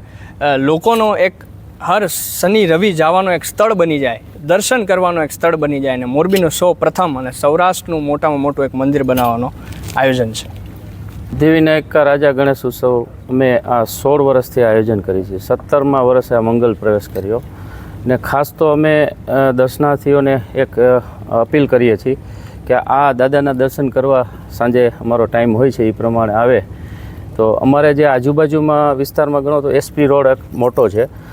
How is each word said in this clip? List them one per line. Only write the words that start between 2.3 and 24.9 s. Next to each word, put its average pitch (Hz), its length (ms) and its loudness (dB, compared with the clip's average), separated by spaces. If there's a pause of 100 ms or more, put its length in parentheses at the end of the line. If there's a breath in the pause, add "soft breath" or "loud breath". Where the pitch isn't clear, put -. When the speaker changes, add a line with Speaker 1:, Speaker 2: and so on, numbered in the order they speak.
Speaker 1:
રવિ 175 260 2
જવાનો 175 400 2
એક 165 120 -4
સ્થળ 220 300 0
બની 170 240 0
જાય, 120 240 -4 (220)
દર્શન 202 400 0
કરવાનો 180 380 0
એક 147 100 -4
સ્થળ 170 240 0
બની 147 240 -2
જાય 135 140 0
અને 127 100 -4
મોરબીનું 165 460 0
સૌ 180 220 0
પ્રથમ 165 460 -2
અને 127 120 -8
સૌરાષ્ટ્રનું 160 760 0
મોટામાં 147 360 -2
મોટું 143 240 -2
એક 131 100 -4
મંદિર 135 280 0
બનાવવાનો 123 500 0 (440 loud breath)
આયોજન 127 360 0
છે. - 320 -14 (600)
Speaker 2:
સિદ્ધિવિનાયક 156 640 2
કા 151 120 4
રાજા 143 300 4
ગણેશ 135 320 0
ઉત્સવ 123 420 0 (220)
અમે 127 300 2
આ 120 260 0
સોળ 143 380 0
વર્ષથી 131 400 2
આયોજન 110 380 2
કરી 92 220 -2
છે. 95 160 -10
સત્તરમા 139 600 0
વર્ષે 127 360 2
આ 117 60 4
મંગલ 117 340 2
પ્રવેશ 104 400 0
કર્યો 104 280 -4 (640 loud breath)
ને 127 100 2
ખાસ - 380 -4
તો 160 120 0
અમે, 151 420 2 (200)
અ, 135 260 2
દર્શનાર્થીઓને 139 840 0 (140)
એક, 127 260 -2
અ, 123 220 4 (280 loud breath)
અપીલ 123 360 2
કરીએ 120 300 2
છીએ 131 200 -4 (500 loud breath)
કે 123 80 0
આ 139 380 2
દાદાના 139 400 0
દર્શન 131 360 -2
કરવા 127 380 2 (260 loud breath)
સાંજે 120 480 2